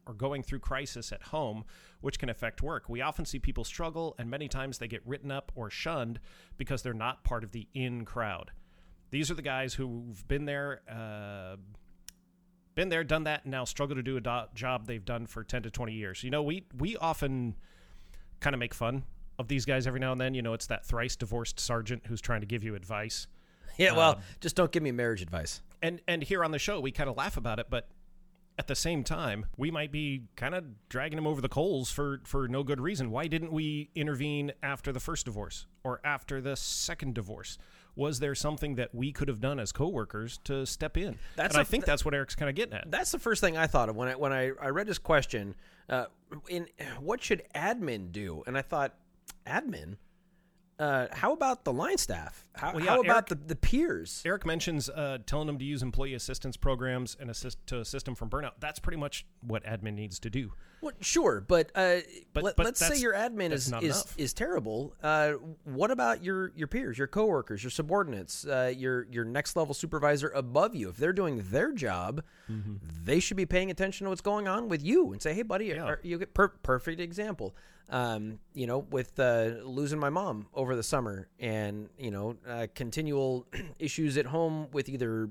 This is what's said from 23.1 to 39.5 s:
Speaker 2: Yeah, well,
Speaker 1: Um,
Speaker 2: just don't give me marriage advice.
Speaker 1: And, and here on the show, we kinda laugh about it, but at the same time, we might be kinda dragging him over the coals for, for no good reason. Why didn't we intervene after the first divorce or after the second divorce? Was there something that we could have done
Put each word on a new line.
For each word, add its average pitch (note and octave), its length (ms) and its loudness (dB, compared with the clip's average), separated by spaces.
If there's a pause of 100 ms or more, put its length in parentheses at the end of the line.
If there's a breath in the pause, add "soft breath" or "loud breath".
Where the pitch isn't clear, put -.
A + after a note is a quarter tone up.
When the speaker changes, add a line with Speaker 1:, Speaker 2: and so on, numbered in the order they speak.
Speaker 2:
Yeah, F3+ 160 8
well, D#3+ 220 10
Speaker 1:
Um, - 60 -6 (200 loud breath)
Speaker 2:
just E3 160 -2
don't F3 140 6
give E3 120 2
me C#3 80 2
marriage A#2 300 0
advice. E2+ 400 -4 (200)
Speaker 1:
And, E3 240 -2
and E3+ 160 0
here F3 220 2
on D#3+ 80 2
the D3+ 80 0
show, G3+ 220 0
we C3 100 -2
kinda C#3 220 -2
laugh C#3 240 -2
about A2+ 200 -2
it, A#2 120 -4
but B2 180 -2 (720)
at - 80 -6
the C3+ 80 -2
same D#3+ 280 0
time, B2+ 420 -2 (120)
we D3 140 0
might D3+ 220 -4
be C#3+ 320 -2 (100)
kinda E3+ 280 -4 (260)
dragging D3 280 -2
him D#3 80 0
over D3+ 160 0
the B2+ 80 2
coals C#3+ 400 2
for, C#3 360 -2
for C3+ 240 0
no C3+ 140 0
good C3+ 180 0
reason. C3+ 300 0
Why C#3 160 -2
didn't D#3+ 260 0
we D3+ 420 -2
intervene D3 560 0 (100)
after C#3 300 -2
the B2+ 80 -4
first - 260 -4
divorce G2+ 420 -6 (180)
or B2+ 180 -2
after C#3 380 -2
the C3+ 160 -2
second - 580 -4
divorce? G#2+ 420 -8 (380 soft breath)
Was C#3+ 240 0
there C#3+ 160 0
something D3 400 0
that A#2+ 180 -2
we C3 200 -2
could C#3+ 160 0
have A#2 100 -2
done C#3 180 0